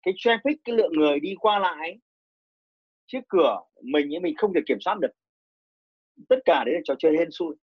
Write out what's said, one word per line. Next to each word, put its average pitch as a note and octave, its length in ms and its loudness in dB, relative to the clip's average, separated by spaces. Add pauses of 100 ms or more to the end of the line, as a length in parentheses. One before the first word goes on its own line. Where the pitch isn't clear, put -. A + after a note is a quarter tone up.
Cái F#3 100 0
traffic, A#3 500 0
cái A#3 120 -4
lượng F3+ 180 2
người D3+ 260 2
đi F#3 200 -6
qua G#3 200 2
lại E3 300 -4
ấy, G3+ 100 -16 (1080)
trước - 120 -8 (100)
cửa C3 320 2 (200)
mình C#3+ 340 -2
ấy, F3 40 -6
mình E3+ 180 -4
không G3+ 180 0
thể E3+ 120 2
kiểm - 140 0
soát G3 200 -4
được. D#3 100 -2 (1160)
Tất - 160 4
cả C#3+ 200 4
đấy B2 100 0
là F3+ 80 -4
trò C#3 160 -4
chơi D#3 180 4
hên E3 140 0
xui. D#3+ 240 -8 (140)